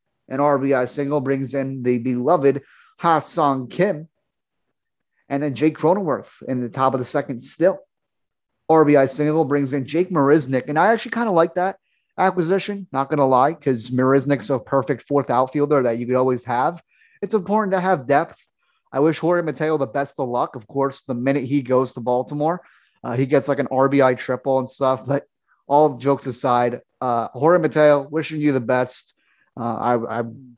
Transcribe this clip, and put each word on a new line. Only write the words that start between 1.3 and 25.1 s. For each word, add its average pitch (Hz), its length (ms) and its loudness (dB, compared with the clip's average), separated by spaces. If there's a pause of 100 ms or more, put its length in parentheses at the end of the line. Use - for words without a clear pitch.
in 135 260 -6
the 123 160 2
beloved 135 640 0 (380)
Ha-Seong 147 720 0
Kim. 175 380 -2 (1200)
And 139 140 -6
then 143 140 -4
Jake 151 200 2
Cronenworth 160 720 -2
in 127 140 -4
the 120 80 -6
top 131 240 0
of 131 60 -2
the 127 60 -6
second 139 360 -4
still. 185 380 0 (920)
R 160 160 6
B 147 100 6
I 139 120 6
single 151 360 -2
brings 139 300 -2
in 135 140 -4
Jake 180 240 -2
Marisnick. 139 560 2
And 147 100 -4
I 196 160 4
actually 226 180 -4
kinda 226 200 -2
like 170 240 2
that 185 220 -2 (380)
acquisition, 185 760 -2
not 135 180 -2
gonna 147 160 2
lie, 131 280 4
'cause 123 360 -4
Marisnick's 131 600 0
a 127 80 0
perfect 135 480 -4
fourth 131 240 0
outfielder 135 500 0
that 117 160 0
you 120 80 -6
could 123 100 -2
always 127 280 0
have. 135 360 -2 (440)
It's 196 100 -4
important 202 380 0
to 190 80 0
have 175 260 0
depth. 143 320 0 (560)
I 135 60 -2
wish 151 180 2
Jorge 175 240 0
Mateo 156 360 -2
the 139 100 -2
best 143 320 -6
of 131 100 -4
luck. 127 260 -4
Of 117 120 -14
course, 135 340 -2
the 127 140 -8
minute 131 300 -2
he 135 180 0
goes 127 320 0
to 127 60 -8
Baltimore, 147 600 -2 (420)
uh, 123 120 -6
he 131 120 0
gets, 139 200 2
like, 139 120 0
an 127 100 -4
R 135 200 2
B 139 120 4
I 131 140 4
triple 131 420 -2
and 127 120 -4
stuff. 131 360 -2
But 135 200 -2 (420)